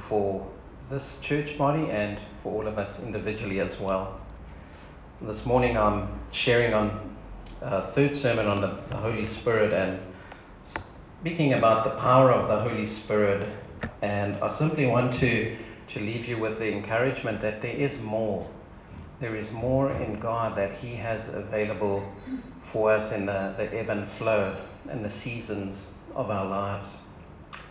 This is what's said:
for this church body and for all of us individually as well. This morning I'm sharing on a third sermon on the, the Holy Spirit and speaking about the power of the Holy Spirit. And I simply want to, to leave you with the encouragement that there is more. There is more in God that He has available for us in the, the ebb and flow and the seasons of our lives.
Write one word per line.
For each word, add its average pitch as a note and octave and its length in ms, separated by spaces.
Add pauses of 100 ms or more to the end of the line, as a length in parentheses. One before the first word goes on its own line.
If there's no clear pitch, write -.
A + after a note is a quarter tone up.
for G2 360 (440)
this C3+ 320
church D3 360
body D3+ 320
and G#2 300 (240)
for F#2+ 80
all G#2+ 160
of G#2+ 100
us G2+ 220
individually G#2 600
as F2 180
well. F#2+ 400 (1000)
This G#2+ 240
morning A#2+ 320
I'm G#2 420 (140)
sharing A#2 400
on G#2 420 (460)
a G2 260
third C#3+ 260
sermon A2+ 320
on G2+ 140
the, F#2+ 180 (120)
the - 80
Holy G#2+ 280
Spirit G#2+ 460
and F#2 300 (1200)
speaking D#3 320
about A2+ 300
the - 60 (100)
power B2+ 320
of G#2 160
the A2 220
Holy G#2+ 160
Spirit. G#2 640 (540)
And G2+ 320
I - 140
simply D3+ 360
want B2 300
to, A#2 420 (360)
to G#2+ 60
leave A2+ 280
you A#2 100
with A2 220
the A2 120
encouragement A2+ 680
that G#2+ 200
there A#2+ 140
is C#3 220
more. A2 500 (720)
There A2+ 160
is G#2 160
more C3 420
in A2+ 260
God A2+ 360
that G2 220
He A#2+ 160
has A2+ 360
available G#2 800 (540)
for A2 300
us G#2+ 200
in G2+ 140
the, G2 320
the G#2 180
ebb A2 140
and G2+ 180
flow G#2 480 (340)
and A#2+ 140
the G#2 60
seasons G#2 760 (320)
of A2+ 140
our G2 160
lives. G2 500 (760)